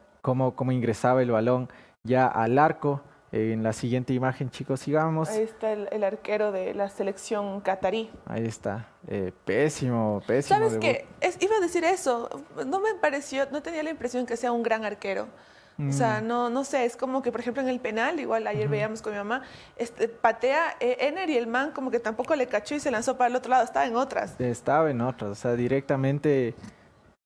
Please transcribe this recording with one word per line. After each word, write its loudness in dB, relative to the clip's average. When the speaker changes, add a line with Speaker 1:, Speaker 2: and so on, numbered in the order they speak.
Speaker 1:
cómo, 0
cómo -2
ingresaba 2
el 2
balón 2
ya 4
al 2
arco. 2
Eh, 0
en -2
la 0
siguiente 0
imagen, 0
chicos, -6
sigamos. 0
Speaker 2:
Ahí 0
está -4
el, -6
el -2
arquero 0
de -2
la -2
selección -4
catarí. -2
Speaker 1:
Ahí -4
está. -6
Eh, -4
pésimo, 0
pésimo 4
Speaker 2:
¿Sabes 2
Speaker 1:
debut. -2
Speaker 2:
qué? 0
Es, 0
iba 4
a 4
decir 0
eso. 0
No -2
me 0
pareció, -2
no -4
tenía -6
la -4
impresión -4
que -4
sea 0
un 0
gran 0
arquero. -4
O 0
sea, 2
Speaker 1:
Mm. -4
Speaker 2:
no, 0
no 0
sé, 0
es -4
como -2
que, -2
por -4
ejemplo, -4
en 0
el -2
penal, -2
igual 0
ayer -2
Speaker 1:
Ujú. 0
Speaker 2:
veíamos -2
con -6
mi -6
mamá, -4
este, -2
patea, 2
eh, 2
Ener 0
y 4
el 0
man 0
como -4
que 2
tampoco -2
le 2
cachó -2
y -2
se -2
lanzó 0
para 4
el 0
otro -2
lado, 6
estaba 0
en -2
otras. -2
Speaker 1:
Estaba 2
en -2
otras, -4
o -6
sea, 0
directamente. 2